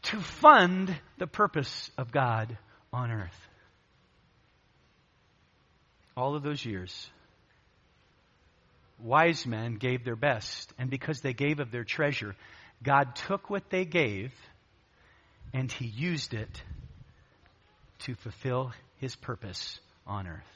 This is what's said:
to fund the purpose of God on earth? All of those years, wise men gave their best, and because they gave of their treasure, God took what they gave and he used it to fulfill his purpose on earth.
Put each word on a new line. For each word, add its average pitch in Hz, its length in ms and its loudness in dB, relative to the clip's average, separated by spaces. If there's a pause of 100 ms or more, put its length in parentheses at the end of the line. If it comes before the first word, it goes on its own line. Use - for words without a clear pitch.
to 214 160 -4
fund 190 720 10 (240)
the 185 80 -4
purpose - 720 0
of 120 140 -6
God 117 460 0 (340)
on 123 200 -4
earth? 98 360 -8 (2750)
All 135 180 -2
of 143 80 -6
those 143 200 -4
years, 92 460 -10 (1900)
wise 151 440 4
men 117 300 -4
gave 123 280 -2
their 117 140 -4
best, 120 600 -4
and 127 120 -4
because 139 320 -6
they 131 120 -2
gave 147 280 -2
of 117 100 -6
their 117 140 -6
treasure, 143 500 -2 (480)
God 139 320 4
took - 340 -6
what 196 200 -6
they 185 160 0
gave 131 480 0 (1200)
and 131 180 -4
he 127 140 -8
used 131 480 -4
it 110 280 -8 (1400)
to 123 160 -8
fulfill 127 580 -6 (240)
his 131 180 -8
purpose - 640 -12 (260)
on 98 220 -8
earth. 80 160 -14 (120)